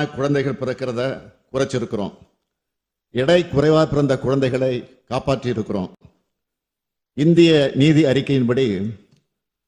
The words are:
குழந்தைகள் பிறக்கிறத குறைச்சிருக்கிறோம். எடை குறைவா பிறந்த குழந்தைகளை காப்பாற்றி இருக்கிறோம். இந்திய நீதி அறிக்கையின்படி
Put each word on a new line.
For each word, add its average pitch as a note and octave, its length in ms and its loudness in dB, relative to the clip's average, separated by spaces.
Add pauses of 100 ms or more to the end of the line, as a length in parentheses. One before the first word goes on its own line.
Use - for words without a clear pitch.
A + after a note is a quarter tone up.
(160)
குழந்தைகள் C#3 380 -2
பிறக்கிறத B2 680 -6 (340)
குறைச்சிருக்கிறோம். A#2 600 -4 (1000)
எடை D#3+ 320 2
குறைவா D#3 420 2
பிறந்த C#3+ 320 0
குழந்தைகளை C3 920 -2
காப்பாற்றி B2 420 -4
இருக்கிறோம். G2+ 420 -6 (1200)
இந்திய D#3+ 640 4
நீதி D3+ 280 4
அறிக்கையின்படி B2 920 0 (720)